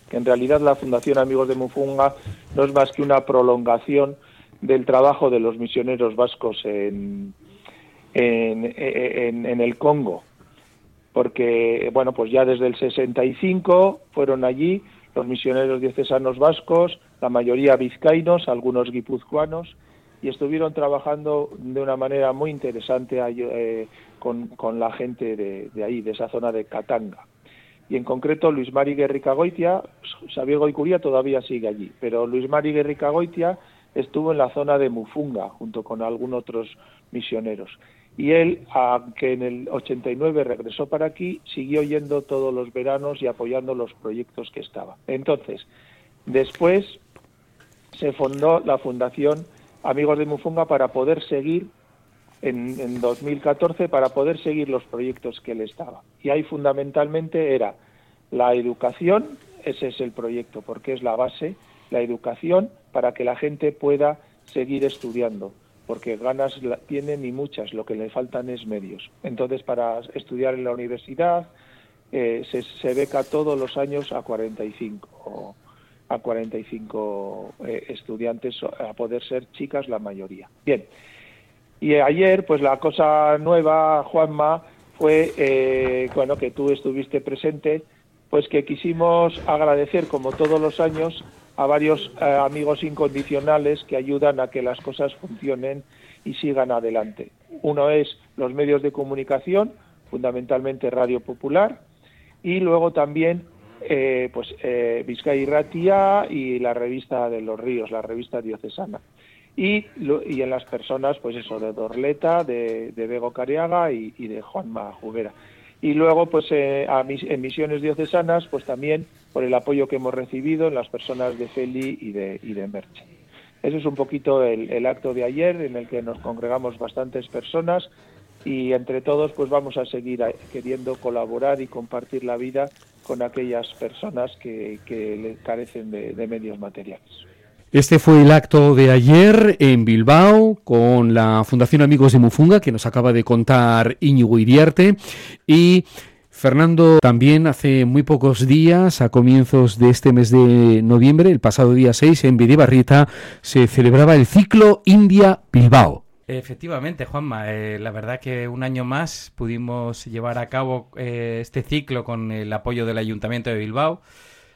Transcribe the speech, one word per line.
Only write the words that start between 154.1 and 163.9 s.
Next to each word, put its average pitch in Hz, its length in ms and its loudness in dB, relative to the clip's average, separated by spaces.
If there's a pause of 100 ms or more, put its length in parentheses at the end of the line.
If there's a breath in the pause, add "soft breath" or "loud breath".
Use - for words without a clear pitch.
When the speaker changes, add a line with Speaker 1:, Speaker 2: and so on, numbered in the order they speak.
Speaker 2:
el 127 100 8
ciclo 208 580 6
India 196 560 8 (100)
Bilbao. 120 540 8 (240)
Speaker 3:
Efectivamente, 135 800 -8
Juanma, 127 460 -6
eh, 107 260 -6
la 110 120 -8
verdad 110 300 -10
que 123 280 -8
un 123 160 -8
año 127 200 -6
más 143 500 -8
pudimos 120 720 -8
llevar 117 320 -8
a 120 140 -8
cabo, 127 460 -6
eh, 117 440 -8
este 117 220 -8
ciclo 143 420 -6
con 113 280 -8
el 107 200 -8
apoyo 120 320 -6
del 113 140 -4
Ayuntamiento 110 500 -6
de 113 80 -4
Bilbao, 131 460 -4 (540 soft breath)